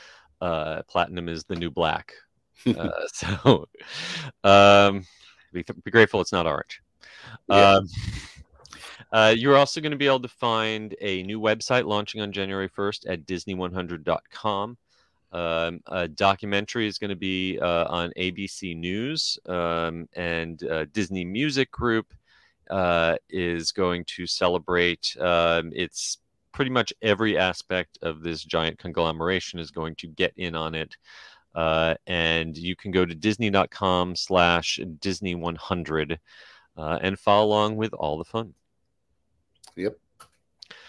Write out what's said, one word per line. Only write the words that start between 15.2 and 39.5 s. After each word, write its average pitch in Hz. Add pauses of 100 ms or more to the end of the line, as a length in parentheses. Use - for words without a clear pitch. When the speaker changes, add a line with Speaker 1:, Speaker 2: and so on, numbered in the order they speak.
Speaker 1:
Um, 85
a 87
documentary 101
is 101
gonna 101
be, 92
uh, 85
on 85
A 92
B 92
C 90
News, 104
um, 85
and, 82
uh, 80
Disney 92
Music 131
Group, 113 (560)
uh, 85 (140)
is 85
going 87
to 90
celebrate, 87
um, 85
it's - (320)
pretty 135
much 123
every 107
aspect 92
of 78
this 80
giant 80
conglomeration 85
is 80
going 80
to -
get 82
in 87
on 80
it. 80 (580)
Uh, 80 (120)
and 82
you 87
can 101
go 92
to 85
disney 104
dot 98
com 90
slash 85 (220)
disney 92
one 85
hundred, 80 (600)
uh, 80
and 95
follow 104
along 107
with 107
all 76
the 82
fun. 113 (1200)